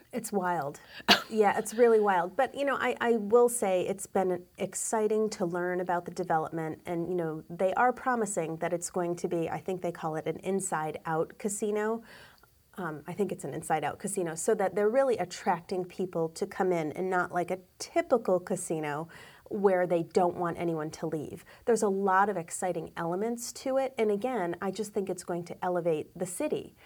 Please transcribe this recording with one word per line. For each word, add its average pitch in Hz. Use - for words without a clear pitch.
It's -
wild. 175
<laughs> -
Yeah, 214
it's 214
really 226
wild. 185
But, 254
you 277
know, 269
I, 240
I 233
will 233
say 190
it's 196
been 185
exciting 214
to 208
learn 180
about 175
the 175
development. 165
And, 170
you 185
know, 160
they 185
are 247
promising 208
that 165
it's 175
going 175
to 175
be, 170
I 156
think 185
they 175
call 160
it 156
an 160
inside-out 165
casino. 214
Um, 156
I 175
think 180
it's 170
an 143
inside-out 156
casino, 180
so 214
that 190
they're 208
really 262
attracting 180
people 180
to 196
come 190
in 160
and 185
not 180
like 175
a 185
typical 233
casino 160
where 190
they 170
don't 175
want 175
anyone 160
to 160
leave. 156
There's 220
a 214
lot 196
of 202
exciting 170
elements 196
to 269
it. 262
And 214
again, 202
I 196
just 202
think 196
it's 180
going 175
to -
elevate 170
the 135
city, -